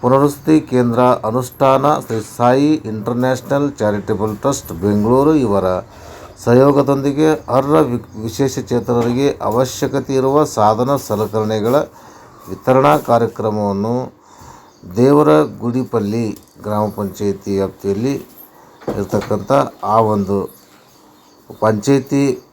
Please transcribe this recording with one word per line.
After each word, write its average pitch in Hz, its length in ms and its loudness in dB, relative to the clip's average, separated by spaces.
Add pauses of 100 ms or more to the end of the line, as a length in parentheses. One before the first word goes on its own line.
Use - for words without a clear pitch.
ಪುನರ್ವಸತಿ 143 580 2
ಕೇಂದ್ರ 123 400 0
ಅನುಷ್ಠಾನ, 131 1000 2
ಶ್ರೀ 113 220 -6 (160)
ಸಾಯಿ 135 360 4
ಇಂಟರ್‌ನ್ಯಾಷನಲ್ 127 960 -2
ಚಾರಿಟಬಲ್ 104 680 -2
ಟ್ರಸ್ಟ್ 135 360 -4
ಬೆಂಗಳೂರು 107 640 2
ಇವರ 101 280 0 (800)
ಸಹಯೋಗದೊಂದಿಗೆ 139 880 4
ಅರ್ಹ 135 400 -2
ವಿ-, 120 500 -2
ವಿಶೇಷ 131 380 -4
ಚೇತನರಿಗೆ 120 800 -2
ಅವಶ್ಯಕತೆ 131 720 -2
ಇರುವ 135 300 2
ಸಾಧನ 120 520 0
ಸಲಕರಣೆಗಳ 110 800 -2 (720)
ವಿತರಣಾ 131 480 2
ಕಾರ್ಯಕ್ರಮವನ್ನು 110 1160 -2 (840)
ದೇವರಗುಡಿಪಲ್ಲಿ 120 1400 2 (260)
ಗ್ರಾಮ 107 260 -2
ಪಂಚಾಯತಿ 101 680 -6
ವ್ಯಾಪ್ತಿಯಲ್ಲಿ 98 580 -4 (840)
ಇರ್ತಕ್ಕಂಥ 101 540 -4 (320)
ಆ 107 160 2
ಒಂದು 101 500 0 (1080)
ಪಂಚಾಯತಿ 135 840 0 (120)